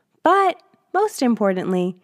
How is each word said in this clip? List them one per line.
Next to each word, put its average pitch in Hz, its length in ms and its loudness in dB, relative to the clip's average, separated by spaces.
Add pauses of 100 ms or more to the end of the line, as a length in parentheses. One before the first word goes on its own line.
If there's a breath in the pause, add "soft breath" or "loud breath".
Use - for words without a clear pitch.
(220)
but 370 400 2 (320)
most 415 300 -2
importantly, 185 800 -2